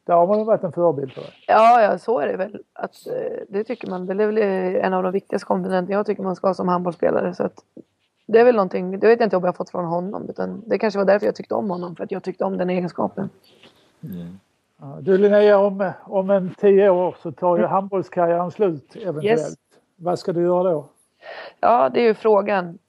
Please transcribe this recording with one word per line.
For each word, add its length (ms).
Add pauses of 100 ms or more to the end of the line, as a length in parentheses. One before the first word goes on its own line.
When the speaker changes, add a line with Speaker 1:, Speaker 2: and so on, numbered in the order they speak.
Speaker 1:
Där 100
har 120
man 120
ju 60
varit 200
en 80
förebild 400
för 80
dig. 100 (160)
Speaker 2:
Ja, 360
ja, 160
så 220
är 60
det 100
väl. 260 (100)
Att, 340
eh, 320 (100)
det 160
tycker 260
man. 160
Det 60 (100)
är 40
väl, 120
eh, 480
en 80
av 80
de 100
viktigaste 340
komponenterna 520
jag 80
tycker 160
man 140
ska 100
ha 80
som 140
handbollsspelare. 640
Så 100
att 100 (720)
det 140
är 40
väl 100
någonting, 440
det 80
vet 140
jag 60
inte 100
om 60
jag 60
har 80
fått 140
från 140
honom, 440
utan 380
det 120
kanske 200
var 60
därför 220
jag 80
tyckte 200
om 160
honom, 260
för 80
att 80
jag 100
tyckte 220
om 140
den 120
egenskapen. 600 (760)
Speaker 3:
Mm. 340 (420)
Speaker 1:
Ja, 200
du 180
Linnea, 400
om, 340 (120)
om 260
en 240
tio 360
år 320
så 100
tar 240
ju 40
Speaker 2:
Mm. 100
Speaker 1:
handbollskarriären 800
slut 460
eventuellt. 280 (160)
Speaker 2:
Yes. 140 (420)
Speaker 1:
Vad 220
ska 140
du 100
göra 280
då? 180 (720)
Speaker 2:
Ja, 280
det 120
är 40
ju 100
frågan. 640 (100)